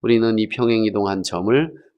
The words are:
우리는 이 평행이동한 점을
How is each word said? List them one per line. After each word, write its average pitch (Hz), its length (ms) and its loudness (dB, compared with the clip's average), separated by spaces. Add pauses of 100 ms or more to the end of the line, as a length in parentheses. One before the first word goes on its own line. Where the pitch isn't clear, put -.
우리는 113 360 2
이 110 120 0
평행이동한 107 720 0
점을 120 500 -2 (240)